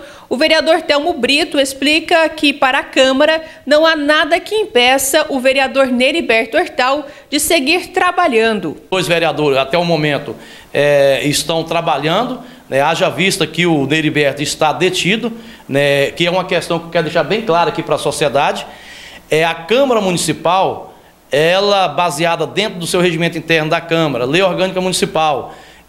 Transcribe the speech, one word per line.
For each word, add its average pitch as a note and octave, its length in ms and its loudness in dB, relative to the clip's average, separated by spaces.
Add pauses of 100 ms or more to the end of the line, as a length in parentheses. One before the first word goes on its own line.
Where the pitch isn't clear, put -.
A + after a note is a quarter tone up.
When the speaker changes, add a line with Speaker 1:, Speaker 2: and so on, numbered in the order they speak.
(300)
Speaker 1:
o B3+ 80 -2
vereador D#4+ 440 2
Telmo D4+ 320 0
Brito C#4+ 460 0
explica D#4 720 2
que, D#4 220 0
para C4+ 280 0
a D#4+ 40 -4
Câmara, D4+ 580 2 (240)
não D4+ 200 4
há D#4+ 100 4
nada D4+ 440 2
que F4+ 140 -12
impeça C#4 760 2
o C4+ 100 -2
vereador C4+ 480 2
Neriberto B3 720 0
Hertal C#4+ 500 -2 (220)
de C#4+ 100 0
seguir E4 480 0
trabalhando. A3+ 920 0 (140)
Speaker 2:
Dois F#3 160 0
vereadores, D3+ 500 2
até C3+ 200 0
o F3 80 2
momento, D3+ 500 -2 (380)
é, C#3 500 4
estão D3+ 400 -2
trabalhando, E3 760 -2 (280)
né, C3 140 0
haja E3 280 0
vista E3 360 -2
que F3 220 -2
o D3+ 180 2
Neriberto D3 560 0
está D3+ 320 0
detido, F#3 580 0 (380)
né, C#3 400 2
que - 160 -2
é F3 60 0
uma F3+ 140 0
questão E3+ 340 -2
que E3+ 60 -14
eu - 40 -14
quero E3+ 140 0
deixar D#3+ 200 0
bem G3 200 -2
clara E3 260 2
aqui D#3 140 -4
para - 100 -2
a C#3 60 -2
sociedade. D3+ 680 -2 (640)
É, D#3 160 2
a E3 80 0
Câmara A#3+ 480 0
Municipal, F3+ 920 -2 (360)
ela, F#3+ 560 2
baseada D#3+ 600 -2
dentro F3+ 320 -4
do E3+ 80 -8
seu F#3 120 0
regimento E3+ 380 0
interno D#3 320 0
da E3 100 0
Câmara, D#3+ 460 0
Lei D3+ 160 2
Orgânica F3+ 400 0
Municipal D#3+ 720 -2 (360)